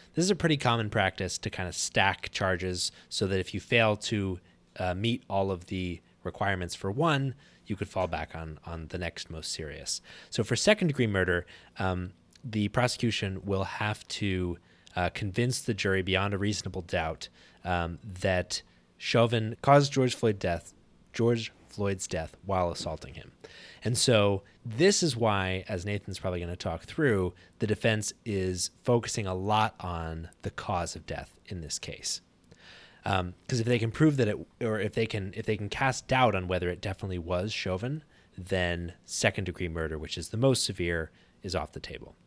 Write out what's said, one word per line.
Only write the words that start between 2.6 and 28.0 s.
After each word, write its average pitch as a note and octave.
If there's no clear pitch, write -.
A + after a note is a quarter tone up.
so -
that F#2+
if -
you G2
fail A2+
to, G2
uh, F#2
meet A2+
all G2
of F2+
the F2+
requirements F#2
for G2
one, C#3
you G#2
could F#2+
fall F#2
back E2
on, D#2+
on E2
the F#2+
next E2+
most D#2+
serious. D2
So -
for A#2
second G#3
degree C3
murder, F2+
um, F#2
the G#2+
prosecution G#2+
will F#2+
have G#2+
to, F#2
uh, F2+
convince A#2
the A#2
jury F#2+
beyond F#2+
a -
reasonable F#2+
doubt, E2
um, F2
that F#2
Chauvin A2+
caused C#3+
George B2+
Floyd A2
death, E2+
George A#2
Floyd's G2
death D#2+
while F#2
assaulting -
him. -
And A#2
so G2+
this C#3+
is C#3+
why, G2
as F#2
Nathan's G2+
probably F2+
gonna F2
talk E2+
through, G2+
the A2+
defense A2